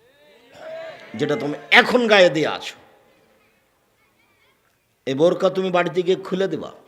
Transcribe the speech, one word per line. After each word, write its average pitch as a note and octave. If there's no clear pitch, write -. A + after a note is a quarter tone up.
যেটা C#3+
তুমি D3
এখন A#3
গায়ে G3
দিয়ে D3+
আছো। F#2
এই C3
বোরকা F3+
তুমি F#3+
বাড়িতে F3
গিয়ে F3+
খুলে F#3+
দিবা। B2+